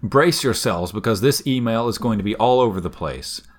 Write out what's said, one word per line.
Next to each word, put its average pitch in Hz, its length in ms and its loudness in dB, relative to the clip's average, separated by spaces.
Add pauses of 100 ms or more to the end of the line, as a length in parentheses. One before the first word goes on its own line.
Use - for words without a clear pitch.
Brace 139 400 2
yourselves, 95 480 0
because 104 300 -2
this 135 260 2
email 120 420 0
is 110 100 -2
going 113 200 0
to 98 60 -4
be 107 120 -2
all 127 240 4
over 104 200 0
the 85 100 -6
place, 69 500 -10 (180)